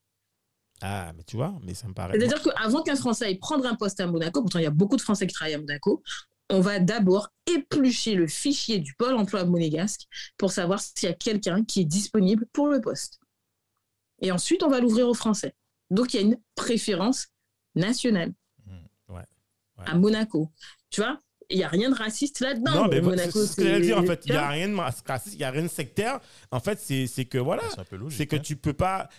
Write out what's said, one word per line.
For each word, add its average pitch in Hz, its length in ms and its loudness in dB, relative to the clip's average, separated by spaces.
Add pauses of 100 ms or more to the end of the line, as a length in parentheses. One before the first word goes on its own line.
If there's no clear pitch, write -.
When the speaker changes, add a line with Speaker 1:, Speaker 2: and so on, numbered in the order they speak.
(840)
Speaker 1:
Ah, 92 340 -6
mais 82 80 -18
tu - 120 -12
vois, 151 260 -4
mais 87 120 -10
ça 107 140 -12
me 92 60 -10
paraît 95 240 -2
Speaker 2:
C'est-à-dire 254 240 2
qu'avant 262 400 0
qu'un 285 140 -2
Français 240 300 -2
aille 190 120 -2
prendre 277 280 -2
un 233 80 0
poste 208 260 -4
à 180 60 -2
Monaco, 170 360 0
pourtant 180 160 0
il 165 60 2
y - 20 2
a 147 40 2
beaucoup 202 260 2
de 220 60 2
Français 196 240 0
qui - 80 -4
travaillent 156 200 -4
à 147 40 -4
Monaco, 151 440 -2 (480)
on 190 100 4
va 202 180 2
d'abord 196 500 4 (180)
éplucher 262 680 2
le 175 120 4
fichier 226 520 -2
du 139 160 -6
Pôle 254 200 0
emploi 202 320 0
monégasque 170 560 0 (340)
pour 190 160 0
savoir 190 280 0
s'il - 280 -4
y 170 40 0
a - 20 -2
quelqu'un 208 500 0
qui 202 160 -2
est 175 60 4
disponible 202 680 2
pour 285 160 2
le 285 140 2
poste. - 360 -10 (1000)
Et 190 100 0
ensuite, 311 320 2
on 320 60 4
va 262 120 4
l'ouvrir 240 280 4
aux 240 60 4
Français. - 400 -2 (360)
Donc, 240 220 2
il 262 80 0
y - 0 -
a 202 60 4
une 220 120 4 (160)
préférence 214 720 0 (460)
nationale 190 600 0 (320)
Speaker 1:
Mmh, 90 480 -20
ouais, 90 80 -12 (560)
ouais. 92 80 -14
Speaker 2:
à 160 100 -4
Monaco. 208 540 2 (400)
Tu - 100 -4
vois, 254 180 -2 (300)
il 185 100 -2
n'y 175 60 2
a 147 40 -6
rien 196 220 2
de 262 40 4
raciste 220 460 -4
là-dedans. 262 340 -2
Speaker 1:
Non, 208 140 4
mais 165 120 2
Speaker 2:
Monaco, 180 400 0
Speaker 1:
c'est 208 60 2
ce - 100 -6
que 196 60 2
j'allais 170 140 4
Speaker 2:
c'est, 170 100 4
Speaker 1:
dire, 190 120 4
en 180 60 4
fait. 175 220 0
Il - 60 0
n'y - 40 2
a 147 40 2
Speaker 2:
tu 147 60 0
vois. - 80 0
Speaker 1:
rien 175 140 -2
de 208 60 -2
ma-, 170 160 -2 (160)
raciste, 139 280 -6
il - 40 -18
n'y 143 60 -4
a 131 60 -4
rien 147 120 -2
de 170 60 -2
sectaire. 202 520 -4 (300)
En 127 100 -2
fait, 208 180 -2
c'est, 131 280 -2
c'est - 180 -4
que, - 140 -4
voilà, 165 320 0
Speaker 3:
C'est 370 100 -10
un 90 40 -10
peu 98 120 -14
logique, 135 220 -10
Speaker 1:
c'est 147 80 -2
que 151 100 -2
Speaker 3:
hein. 139 40 0
Speaker 1:
tu 147 160 -6
peux 151 180 -2
pas... 190 340 0 (100)